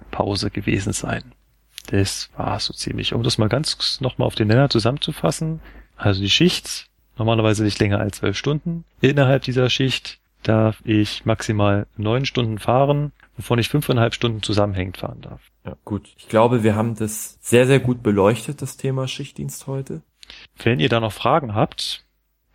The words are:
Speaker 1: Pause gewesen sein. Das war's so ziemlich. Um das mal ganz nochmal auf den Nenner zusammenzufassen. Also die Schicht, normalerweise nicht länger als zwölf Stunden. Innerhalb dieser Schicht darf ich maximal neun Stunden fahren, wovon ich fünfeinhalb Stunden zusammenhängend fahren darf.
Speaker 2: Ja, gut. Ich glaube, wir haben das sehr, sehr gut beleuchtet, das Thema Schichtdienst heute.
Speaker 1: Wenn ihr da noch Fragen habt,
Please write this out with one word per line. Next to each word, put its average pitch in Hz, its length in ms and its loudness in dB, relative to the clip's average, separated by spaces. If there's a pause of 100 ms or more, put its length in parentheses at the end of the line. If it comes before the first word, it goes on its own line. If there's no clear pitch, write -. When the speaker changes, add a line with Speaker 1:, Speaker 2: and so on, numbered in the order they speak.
(120)
Speaker 1:
Pause 101 380 -2
gewesen 101 420 -2
sein. - 400 -6 (580)
Das - 460 0
war's - 300 -4
so - 80 -8
ziemlich. - 400 -6
Um 117 80 0
das 120 160 0
mal 107 100 4
ganz - 540 -2
nochmal 123 240 -2
auf 117 80 -2
den 107 140 0
Nenner 127 200 6
zusammenzufassen. 151 920 -2 (360)
Also 98 240 2
die 101 80 -2
Schicht, - 600 0 (260)
normalerweise 110 480 2
nicht 104 140 0
länger 101 200 2
als 104 200 -4
zwölf 101 180 -2
Stunden. 165 480 -4 (160)
Innerhalb 135 440 4
dieser 127 260 0
Schicht - 480 -2 (240)
darf 110 420 2
ich 107 400 0
maximal 104 640 0 (100)
neun 113 300 -2
Stunden 110 320 -2
fahren, 143 540 2 (260)
wovon 117 200 0
ich 113 120 0
fünfeinhalb 120 420 2
Stunden 113 300 -4
zusammenhängend 98 560 -2
fahren - 240 -12
darf. - 180 -16 (240)
Speaker 2:
Ja, - 120 -14 (100)
gut. - 320 -6
Ich - 100 -20
glaube, 117 340 4
wir 107 140 4
haben 110 180 -2
das - 460 -8
sehr, 123 260 4
sehr 135 140 6
gut 123 220 -2
beleuchtet, 104 580 2
das - 160 -10
Thema 131 320 -4
Schichtdienst 143 580 -12
heute. 135 360 -8 (600)
Speaker 1:
Wenn 123 180 2
ihr 143 100 2
da 117 100 2
noch 110 120 -2
Fragen 127 420 0
habt, - 500 -4 (500)